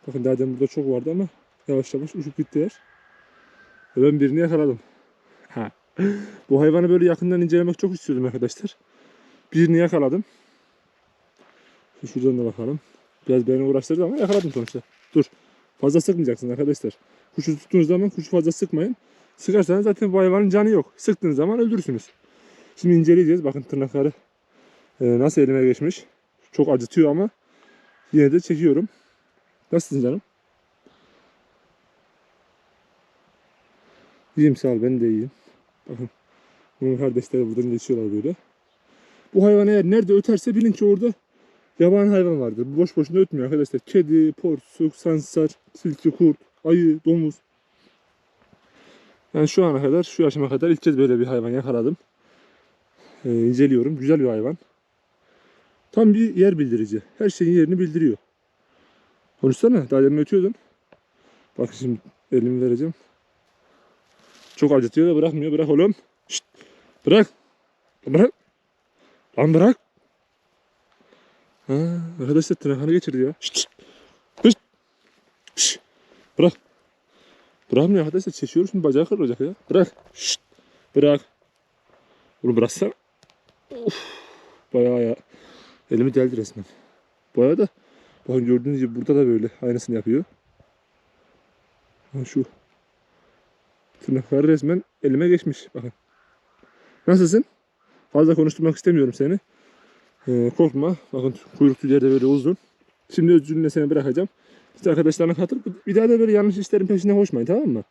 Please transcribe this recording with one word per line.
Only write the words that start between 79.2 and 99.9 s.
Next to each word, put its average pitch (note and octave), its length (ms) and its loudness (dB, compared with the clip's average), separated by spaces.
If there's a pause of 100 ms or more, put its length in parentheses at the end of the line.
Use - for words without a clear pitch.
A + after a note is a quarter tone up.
ya. D#3 160 -6 (140)
Bırak. F#3 220 0 (220)
Şşt. - 280 -10 (540)
Bırak. C#3+ 260 2 (1200)
Oğlum B2 120 0
bıraksana. A#2+ 360 -2 (800)
Of. - 240 -8 (800)
Bayağı B2 300 0
ya. A#2 120 -2 (760)
Elimi B2+ 220 0
deldi B2+ 240 0
resmen. G#2+ 280 -12 (720)
Bayağı C3+ 200 2
da. G3+ 100 0 (600)
Bakın B2+ 180 -2
gördüğünüz B2 340 -2
gibi A#2+ 160 -4
burada A#2+ 200 -2
da C#3 120 4
böyle A2+ 220 0 (120)
aynısını A#2+ 340 -4
yapıyor. A2+ 280 -2 (1900)
Ha, C3+ 120 -10
şu. - 200 -4 (1600)
Tırnakları C3+ 420 0
resmen D#3 360 0 (200)
elime C#3+ 240 0
geçmiş. E3+ 480 -2
Bakın. A#2+ 180 -14 (1120)
Nasılsın? F#3 380 4 (680)
Fazla D#3+ 220 4
konuşturmak D#3+ 400 0
istemiyorum C#3+ 380 0
seni. D#3+ 260 -2 (880)